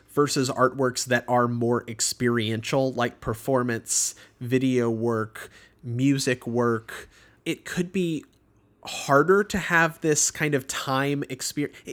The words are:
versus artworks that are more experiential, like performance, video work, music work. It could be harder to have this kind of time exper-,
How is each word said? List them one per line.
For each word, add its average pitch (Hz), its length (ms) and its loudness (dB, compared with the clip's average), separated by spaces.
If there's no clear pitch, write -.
versus 139 360 2
artworks 127 580 0
that 120 220 0
are 120 200 4
more 120 400 0
experiential, 120 1040 -2
like - 280 -4
performance, 123 920 -2
video 127 500 2
work, 113 600 -4
music 131 640 0
work. 117 640 -2
It - 200 -8
could 180 280 -4
be 170 320 -2
harder 156 600 4
to 202 140 -4
have 165 420 2
this 151 300 2
kind 151 240 0
of 135 120 -2
time 143 640 -2
exper-, - 440 -6